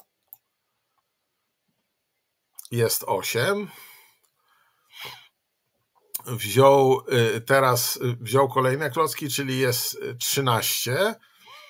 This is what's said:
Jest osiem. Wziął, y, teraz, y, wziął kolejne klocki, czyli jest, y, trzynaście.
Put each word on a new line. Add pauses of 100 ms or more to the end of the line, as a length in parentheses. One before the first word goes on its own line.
(2750)
Jest
osiem. (2500)
Wziął, (300)
y,
teraz,
y,
wziął
kolejne
klocki,
czyli
jest,
y,
trzynaście. (540)